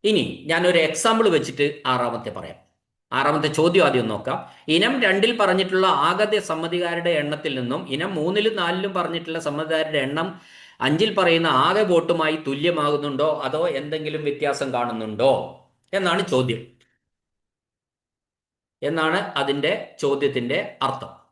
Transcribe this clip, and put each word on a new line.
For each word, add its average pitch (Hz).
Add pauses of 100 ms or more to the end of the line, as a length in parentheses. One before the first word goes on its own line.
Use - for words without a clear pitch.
ഇനി 196 (200)
ഞാനൊരു 170
എക്സാമ്പിൾ 220
വെച്ചിട്ട് 143 (180)
ആറാമത്തെ 120
പറയാം. - (540)
ആറാമത്തെ 147
ചോദ്യം 170
ആദ്യം 127
നോക്കാം. 127 (300)
ഇനം 196
രണ്ടിൽ 202
പറഞ്ഞിട്ടുള്ള 185 (140)
ആകെ 202
സമ്മതിക്കാരുടെ 170
എണ്ണത്തിൽ 147
നിന്നും 131
ഇനം 160
മൂന്നിലും 202
നാലിലും 185
പറഞ്ഞിട്ടുള്ള 165
സമ്മതിക്കാരുടെ 156
എണ്ണം 147 (520)
അഞ്ചിൽ 165
പറയുന്ന 165 (120)
ആകെ 190
വോട്ടുമായി 165
തുല്യമാകുന്നുണ്ടോ 147 (160)
അതോ 151
എന്തെങ്കിലും 151
വ്യത്യാസം 139
കാണുന്നുണ്ടോ 113 (600)
എന്നാണ് 185
ചോദ്യം, 127 (2250)
എന്നാണ് 160 (180)
അതിൻ്റെ 143 (280)
ചോദ്യത്തിൻ്റെ 139 (220)
അർത്ഥം. - (220)